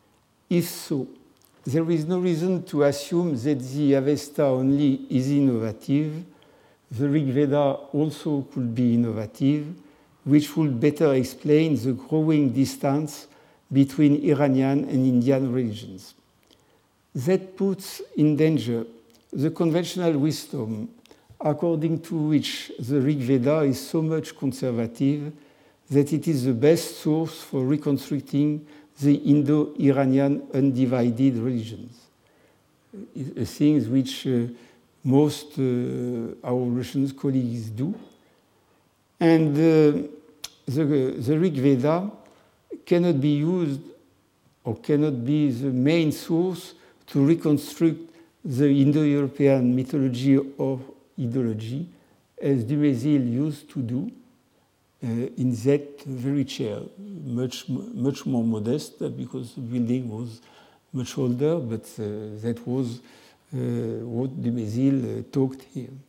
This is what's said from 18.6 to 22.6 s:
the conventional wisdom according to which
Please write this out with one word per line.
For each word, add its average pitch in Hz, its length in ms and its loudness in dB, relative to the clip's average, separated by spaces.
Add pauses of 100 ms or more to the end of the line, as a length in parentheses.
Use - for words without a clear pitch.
the 151 180 0
conventional 170 680 0
wisdom 120 720 -4 (500)
according 160 600 0
to 165 160 -8
which 151 640 -2